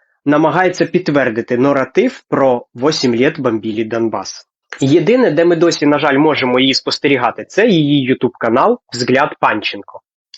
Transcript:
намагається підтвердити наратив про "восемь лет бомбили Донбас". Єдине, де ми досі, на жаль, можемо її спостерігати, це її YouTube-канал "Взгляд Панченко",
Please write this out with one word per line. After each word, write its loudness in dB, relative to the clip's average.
намагається 0
підтвердити -2
наратив 0
про 0
"восемь 0
лет 0
бомбили -4
Донбас". -6
Єдине, 2
де 2
ми 4
досі, 0
на 2
жаль, 0
можемо 0
її 2
спостерігати, -2
це 0
її 2
YouTube-канал 0
"Взгляд 0
Панченко", -4